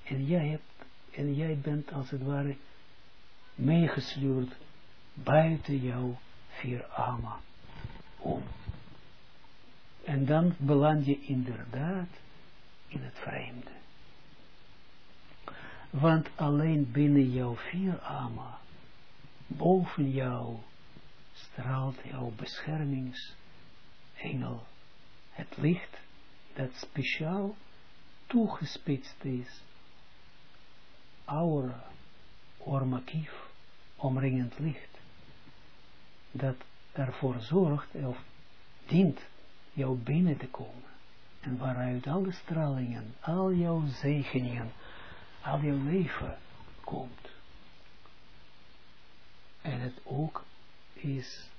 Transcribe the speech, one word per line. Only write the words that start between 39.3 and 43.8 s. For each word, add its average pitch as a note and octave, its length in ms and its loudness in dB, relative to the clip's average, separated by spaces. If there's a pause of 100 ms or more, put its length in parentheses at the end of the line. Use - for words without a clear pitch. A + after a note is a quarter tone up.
jou C3 240 2
binnen C#3+ 400 4
te C3+ 100 -6
komen. - 460 -10 (460)
En B2+ 180 -2
waaruit B2+ 500 0
alle F#3 240 2
stralingen, B2+ 880 0
al F#3 340 4
jouw E3+ 320 6